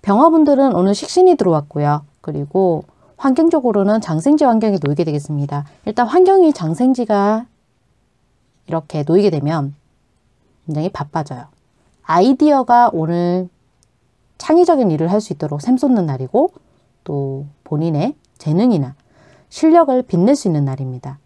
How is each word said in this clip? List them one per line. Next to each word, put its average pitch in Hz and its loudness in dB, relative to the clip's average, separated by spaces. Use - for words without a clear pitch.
병화분들은 277 2
오늘 190 2
식신이 359 2
들어왔고요. 147 -2
그리고 156 -2
환경적으로는 247 2
장생지 269 0
환경에 220 2
놓이게 147 -2
되겠습니다. 147 -6
일단 220 -2
환경이 359 4
장생지가 220 0
이렇게 156 -6
놓이게 190 2
되면 143 -4
굉장히 156 -6
바빠져요. 147 -10
아이디어가 240 2
오늘 175 -2
창의적인 311 2
일을 160 -2
할 208 0
수 - -10
있도록 147 -8
샘솟는 254 0
날이고 147 -2
또 139 -8
본인의 160 -4
재능이나 160 0
실력을 311 2
빛낼 208 2
수 214 -4
있는 151 0
날입니다. 131 -10